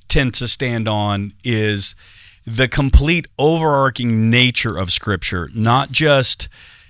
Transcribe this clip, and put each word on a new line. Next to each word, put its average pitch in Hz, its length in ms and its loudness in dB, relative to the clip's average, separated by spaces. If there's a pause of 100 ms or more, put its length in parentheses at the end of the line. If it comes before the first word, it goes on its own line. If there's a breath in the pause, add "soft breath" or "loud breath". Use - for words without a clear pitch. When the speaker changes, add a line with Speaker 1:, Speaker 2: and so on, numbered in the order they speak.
Speaker 1:
tend 131 280 0
to 123 120 -2
stand 117 400 -2
on 104 460 -4 (100)
is 107 500 -2 (520 loud breath)
the 113 220 -2
complete 143 600 2 (100)
overarching 135 920 2
nature 120 480 2
of 92 140 -4
Scripture, 90 600 -4
not 120 360 2
Speaker 2:
Yes. - 20 -6
Speaker 1:
just, 139 580 0 (400 loud breath)